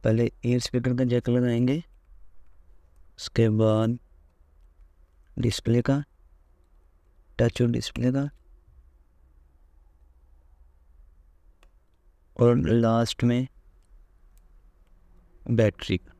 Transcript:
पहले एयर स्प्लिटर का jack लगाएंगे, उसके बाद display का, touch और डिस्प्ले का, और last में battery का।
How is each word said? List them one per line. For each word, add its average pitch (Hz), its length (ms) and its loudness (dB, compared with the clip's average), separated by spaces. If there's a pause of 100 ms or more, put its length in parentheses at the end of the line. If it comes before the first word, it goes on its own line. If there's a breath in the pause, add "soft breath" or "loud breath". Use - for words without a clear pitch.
पहले 113 280 2 (140)
एयर 123 140 0
स्प्लिटर 123 380 -2
का 131 60 0
jack 123 260 0
लगाएंगे, 123 520 0 (1400)
उसके - 340 0
बाद 110 460 2 (1400)
display 117 440 0
का, 139 220 -2 (1400)
touch 120 220 0
और 120 60 2
डिस्प्ले 120 440 -4
का, 139 180 -4 (4000)
और 120 200 4
last 117 680 0
में 120 240 0 (1900)
battery 107 560 0
का। - 220 -10